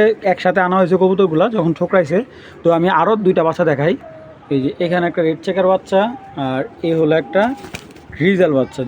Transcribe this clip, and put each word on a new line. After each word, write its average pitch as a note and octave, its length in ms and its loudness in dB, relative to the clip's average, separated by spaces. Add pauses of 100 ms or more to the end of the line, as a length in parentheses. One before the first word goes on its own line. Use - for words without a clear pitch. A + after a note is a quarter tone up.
(320)
একসাথে F3+ 340 0
আনা F#3 140 0
হয়েছে F#3 240 2
কবুতরগুলো F#3 420 2 (100)
যখন E3+ 240 0
ঠোকরাইছে। F3 380 0 (460)
তো E3+ 40 0 (100)
আমি E3+ 100 0 (140)
আরও G3 120 2 (120)
দুইটা F3 220 4
বাচ্চা D#3+ 240 -2
দেখাই, D3 220 0 (600)
এই C#3 100 0
যে C#3+ 60 -2 (160)
এখানে F3 240 -2
একটা F3 180 -2
রেড D#3+ 180 -2
চেকার F#3 260 0
বাচ্চা, F#3+ 280 0 (480)
আর C3 140 -2 (280)
এ - 100 0
হলো D#3 220 2
একটা F#3+ 200 -2 (760)
গ্রিজেল F3 420 2
বাচ্চা, B2+ 300 -2